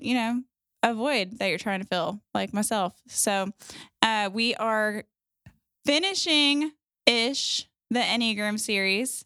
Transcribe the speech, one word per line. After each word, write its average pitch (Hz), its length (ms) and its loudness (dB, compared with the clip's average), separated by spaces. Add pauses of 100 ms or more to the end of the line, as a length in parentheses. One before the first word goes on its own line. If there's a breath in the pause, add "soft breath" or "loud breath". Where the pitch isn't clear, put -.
you 240 120 -2
know, 240 280 -2 (400)
a 233 100 4
void 226 460 -2
that 196 120 -2
you're 156 80 0
trying 196 240 -2
to 202 40 -12
fill, 180 340 -2 (140)
like 196 180 -4
myself. 202 540 -2
So, 196 460 0 (500 loud breath)
uh, 214 300 2
we 226 240 0
are 214 480 -2 (840)
finishing-ish 294 1800 2 (220)
the 233 100 2
Enneagram 214 580 0
series. 202 680 0